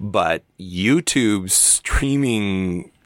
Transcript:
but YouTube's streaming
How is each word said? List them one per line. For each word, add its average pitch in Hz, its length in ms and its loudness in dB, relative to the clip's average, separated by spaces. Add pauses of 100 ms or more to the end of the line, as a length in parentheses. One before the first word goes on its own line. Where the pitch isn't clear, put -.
but 90 420 0 (160)
YouTube's 101 920 0
streaming 104 1400 0 (160)